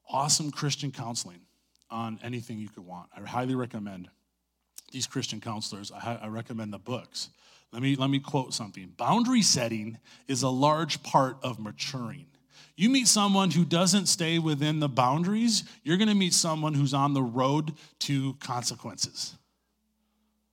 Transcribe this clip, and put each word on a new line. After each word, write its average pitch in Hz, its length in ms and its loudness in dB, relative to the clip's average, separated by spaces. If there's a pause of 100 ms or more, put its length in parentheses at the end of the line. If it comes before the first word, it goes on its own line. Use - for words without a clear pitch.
awesome 147 420 0
Christian 143 420 -4
counseling 113 500 -10 (480)
on 113 320 -6
anything 117 360 -8
you 107 120 -10
could 92 160 -20
want. 90 280 -16
I 101 60 -18
highly 123 340 -4
recommend 101 540 -8 (840)
these 127 160 -6
Christian 113 320 -6
counselors. 107 540 -10
I - 80 -16
hi-, 117 220 -6
I 107 60 -12
recommend 110 440 -8
the 98 60 -12
books. 110 500 -10 (420)
Let 120 120 -8
me, 139 140 2
let 135 120 2
me 139 100 2
quote 135 360 -2
something. 98 420 -10
"Boundary 233 460 4
setting 113 560 0 (280)
is 127 160 -2
a 131 60 2
large 151 540 2
part 131 400 2
of 123 160 -6
maturing." 113 680 -8 (500)
You 202 120 4
meet 262 180 4
someone 196 420 6
who 165 140 4
doesn't 175 420 4
stay 165 320 2
within 156 400 2
the 147 100 2
boundaries, 175 760 2 (180)
you're 165 140 0
gonna 214 180 4
meet 190 180 4
someone 156 420 0
who's 139 200 2
on 143 180 4
the 135 100 2
road 135 520 0 (260)
to 135 340 -2
consequences. - 1000 -8 (1200)